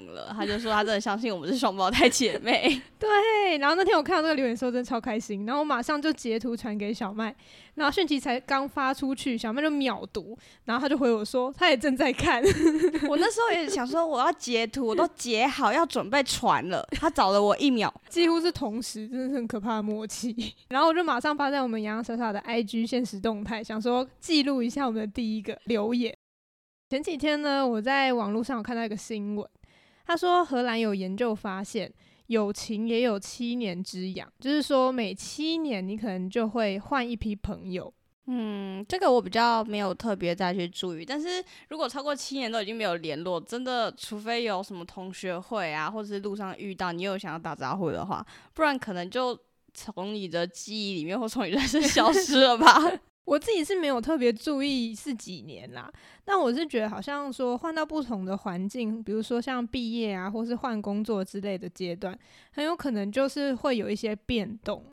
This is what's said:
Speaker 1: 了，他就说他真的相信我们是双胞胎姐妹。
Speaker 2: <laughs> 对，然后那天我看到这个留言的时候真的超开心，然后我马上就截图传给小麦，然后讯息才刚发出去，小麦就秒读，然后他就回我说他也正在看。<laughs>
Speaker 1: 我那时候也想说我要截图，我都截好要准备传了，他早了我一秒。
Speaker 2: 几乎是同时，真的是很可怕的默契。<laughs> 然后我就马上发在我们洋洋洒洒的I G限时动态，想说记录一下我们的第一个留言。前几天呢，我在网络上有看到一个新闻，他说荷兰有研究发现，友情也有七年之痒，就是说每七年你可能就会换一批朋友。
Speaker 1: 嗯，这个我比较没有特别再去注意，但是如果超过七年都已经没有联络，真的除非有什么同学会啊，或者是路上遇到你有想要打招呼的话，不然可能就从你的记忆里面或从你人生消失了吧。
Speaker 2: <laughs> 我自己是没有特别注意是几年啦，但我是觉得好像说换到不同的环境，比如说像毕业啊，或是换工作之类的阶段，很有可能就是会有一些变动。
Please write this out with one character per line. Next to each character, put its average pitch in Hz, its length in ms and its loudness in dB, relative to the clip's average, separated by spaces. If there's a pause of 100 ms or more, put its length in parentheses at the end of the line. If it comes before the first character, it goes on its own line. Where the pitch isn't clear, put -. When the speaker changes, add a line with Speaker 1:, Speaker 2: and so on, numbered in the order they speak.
Speaker 1:
了， 85 260 -12
他 208 140 -4
就 208 100 -2
说 226 160 -2
他 214 120 4
真 220 100 2
的 202 60 2
相 208 180 -2
信 226 160 -2
我 175 60 -6
们 151 100 -2
是 254 80 2
双 214 180 2
胞 190 140 4
胎 247 180 6
姐 208 300 2
妹。 262 440 2
Speaker 2:
<laughs> - 140 -20
对， 415 640 4
然 277 100 2
后 320 60 4
那 370 100 4
天 370 140 6
我 - 20 6
看 302 140 0
到 311 80 4
这 320 60 2
个 311 80 4
留 269 80 2
言 233 80 2
的 240 40 -2
时 262 80 -4
候 247 60 0
真 240 80 -2
的 247 60 -2
超 240 160 -2
开 220 180 -4
心， 208 260 -6
然 226 80 -4
后 285 60 0
我 302 60 0
马 269 180 0
上 294 180 0
就 302 120 2
截 226 260 -2
图 233 180 -2
传 214 220 -6
给 208 160 -2
小 202 180 -4
麦， 214 220 -4 (400)
然 302 100 -2
后 285 80 4
讯 370 140 2
息 285 140 2
才 247 180 0
刚 269 300 -2
发 269 260 0
出 269 180 -2
去， 262 240 -2
小 220 160 -4
麦 262 80 -2
就 302 80 2
秒 269 440 -2
读， 214 260 -10 (280)
然 233 120 0
后 - 20 0
他 285 80 0
就 285 80 4
回 247 160 4
我 214 120 0
说 254 340 -2
他 359 100 6
也 302 80 8
正 262 200 2
在 254 160 4
看。 262 280 2 (340)
<laughs> 311 360 2
Speaker 1:
我 294 60 4
那 359 120 4
时 440 120 0
候 466 100 4
也 330 180 2
想 269 160 0
说 320 220 2
我 285 140 0
要 302 100 4
截 240 340 0
图， 233 220 -4
我 220 80 0
都 302 140 4
截 233 360 0
好 262 280 2
要 320 120 4
准 220 240 -2
备 277 140 4
传 156 460 2
了， 175 240 -2
他 320 180 2
早 196 220 4
了 202 100 6
我 208 140 6
一 285 120 2
秒。 220 240 2 (160)
Speaker 2:
几 339 200 4
乎 330 120 4
是 339 120 2
同 226 280 -4
时， 226 280 -8
真 247 100 -6
的 262 100 -4
是 277 80 -2
很 240 100 -2
可 226 120 -6
怕 220 180 -2
的 214 60 -2
默 214 240 -4
契。 226 300 -6 (160)
<laughs> - 160 -20
然 262 140 2
后 330 60 8
我 320 40 6
就 349 100 2
马 285 160 2
上 302 160 2
发 285 160 0
在 277 120 2
我 254 60 0
们 220 120 -2
洋 214 140 -4
洋 226 100 -4
洒 233 100 -4
洒 233 160 -2
的 202 100 -2
I 233 220 0
G 226 240 0
限 247 200 0
时 196 120 -8
动 208 240 0
态， 214 220 -6
想 220 160 -4
说 247 260 2 (120)
记 311 240 4
录 269 200 2
一 233 60 0
下 277 160 -2
我 247 60 0
们 220 100 -4
的 214 60 -4
第 220 320 -4
一 - 20 -6
个 208 240 -8
留 220 300 0
言。 240 200 0 (760)
前 269 120 -2
几 339 140 -2
天 294 240 0
呢， 277 260 2
我 226 140 0
在 269 320 2
网 226 180 0
络 226 140 0
上 247 140 -4
有 208 40 -6
看 247 140 -6
到 233 80 -2
一 220 40 -4
个 208 60 -4
新 208 420 -6
闻， 208 120 -6 (560)
他 339 100 0
说 359 300 4
荷 247 200 0
兰 233 140 0
有 220 140 0
研 190 240 -4
究 233 160 0
发 196 300 -6
现， 196 280 -6 (360)
友 214 260 0
情 220 360 -4
也 233 140 2
有 220 160 2
七 240 360 -6
年 196 280 -4
之 185 280 -6
痒， - 200 -12 (100)
就 262 100 -2
是 294 100 4
说 262 300 4
每 226 240 -2
七 320 440 -4
年 233 280 -4
你 202 100 -6
可 220 120 -6
能 185 200 -4
就 220 200 0
会 208 320 0
换 247 280 -2
一 240 60 -4
批 208 200 -4
朋 196 360 -8
友。 180 240 -8 (380)
Speaker 1:
嗯， 202 560 -6
这 359 80 -2
个 370 140 4
我 247 100 8
比 185 80 -6
较 226 360 4
没 208 140 -4
有 196 140 0
特 208 220 -2
别 175 180 0
再 180 220 0
去 175 140 -2
注 180 280 -6
意， 165 80 -12
但 285 160 -4
是 359 220 -4 (260)
如 302 80 -10
果 302 120 -2
超 262 120 -6
过 285 140 -4
七 269 240 -8
年 233 140 -4
都 226 100 0
已 - 20 -4
经 214 120 -6
没 220 80 -4
有 180 120 0
联 160 280 -6
络， 175 160 -2
真 240 240 -8
的 240 320 0
除 - 200 -12
非 233 280 -2
有 196 180 -2
什 208 100 -12
么 175 120 -10
同 185 280 -12
学 180 240 -6
会 185 360 -4
啊， 156 180 -2
或 220 100 -8
者 208 60 -10
是 202 140 -6
路 202 160 -6
上 190 200 -8
遇 202 160 -10
到 180 200 -4
你 170 100 -6
有 196 160 -2
想 190 140 -8
要 165 60 -8
打 160 180 -8
招 135 200 -4
呼 180 140 0
的 85 160 -4
话， 202 180 -6 (300)
不 320 80 -2
然 285 160 2
可 220 140 -8
能 180 180 -6
就 247 260 -2 (380)
从 196 400 -8
你 196 140 -6
的 170 180 -2
记 202 460 -6
忆 - 20 -4
里 156 100 -4
面 185 140 -4
或 233 80 -2
从 226 180 -2
你 165 60 -4
人 240 160 2
生 302 160 2
消 302 300 6
失 285 300 6
了 247 140 8
吧。 311 420 10
Speaker 2:
<laughs> - 60 -18 (220)
我 302 120 4
自 440 160 0
己 339 80 2
是 381 160 0
没 320 80 2
有 262 140 2
特 285 180 0
别 240 140 4
注 269 280 -2
意 262 320 0
是 254 220 -8
几 196 280 -12
年 117 300 -16
啦， 123 160 -14 (360)
但 403 120 2
我 277 160 4
是 311 140 -2
觉 254 140 -2
得 214 100 -2
好 202 100 -8
像 285 320 -6
说 247 240 -2
换 320 160 -4
到 320 140 -2
不 311 160 -4
同 226 220 -4
的 190 120 -2
环 185 320 -4
境， 226 360 -4
比 196 80 -6
如 214 100 -2
说 240 180 -2
像 247 240 -4
毕 233 280 -4
业 226 200 -2
啊， 185 160 -4
或 220 160 -4
是 240 120 -2
换 233 260 -4
工 202 220 -2
作 202 200 -2
之 196 160 -8
类 196 160 -4
的 180 120 -10
阶 175 260 -6
段， 185 240 -8 (320)
很 285 140 -4
有 330 100 0
可 294 160 -4
能 208 220 -2
就 269 160 2
是 277 260 -2
会 254 220 0
有 202 120 -4
一 208 60 -2
些 214 220 -4
变 220 480 -4
动。 - 280 -6